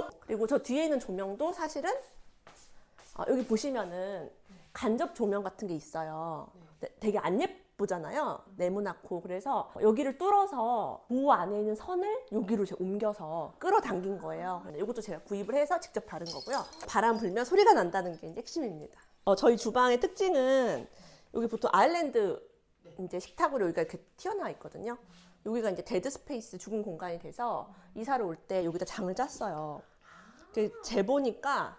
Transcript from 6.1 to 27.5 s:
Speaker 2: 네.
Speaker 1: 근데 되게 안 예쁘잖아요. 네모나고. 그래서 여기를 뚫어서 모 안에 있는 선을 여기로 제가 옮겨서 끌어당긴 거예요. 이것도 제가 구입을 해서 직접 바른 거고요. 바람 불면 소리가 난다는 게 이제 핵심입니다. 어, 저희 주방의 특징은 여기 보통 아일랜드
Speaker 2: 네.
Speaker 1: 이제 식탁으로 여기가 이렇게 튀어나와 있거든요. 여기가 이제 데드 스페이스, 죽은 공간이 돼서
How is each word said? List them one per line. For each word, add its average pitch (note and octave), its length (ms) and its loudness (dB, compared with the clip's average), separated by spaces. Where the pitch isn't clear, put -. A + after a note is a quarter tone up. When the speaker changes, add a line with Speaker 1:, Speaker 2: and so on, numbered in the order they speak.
Speaker 2:
네. F3+ 60 -20
Speaker 1:
근데 - 180 -12
되게 G#3 200 0
안 F#3 220 2
예쁘잖아요. G3+ 1000 -4
네모나고. F3+ 680 -2
그래서 F3+ 580 -2
여기를 A3+ 380 4
뚫어서 B3+ 880 2
모 C4+ 240 4
안에 G#3 280 2
있는 G#3+ 140 0
선을 G4 580 -4
여기로 G#3 340 0
제가 - 160 -8
옮겨서 F#3 760 -4
끌어당긴 G3+ 600 0
거예요. F3 460 -6
이것도 G#3+ 240 -4
제가 G3+ 220 -8
구입을 G3+ 320 -4
해서 D4 260 2
직접 - 260 -6
바른 E3+ 200 -8
거고요. F3 360 -4
바람 A3+ 280 4
불면 G#3+ 280 0
소리가 F4 280 8
난다는 F3+ 460 2
게 - 100 -14
이제 E3 120 -10
핵심입니다. G3 600 -6
어, G3+ 120 6
저희 A#3 200 8
주방의 B3 440 4
특징은 C4 840 2
여기 A#3 120 0
보통 A3+ 260 -2
아일랜드 A#3+ 720 4
Speaker 2:
네. - 220 -20
Speaker 1:
이제 F3+ 140 -6
식탁으로 C4+ 480 0
여기가 E3+ 160 0
이렇게 E3 160 -6
튀어나와 F#4 340 -4
있거든요. G#3 480 -10
여기가 A3 240 0
이제 F3+ 120 -2
데드 F#3 280 -2
스페이스, A3+ 480 -10
죽은 G#3 240 -6
공간이 F3 360 -8
돼서 E3+ 540 -6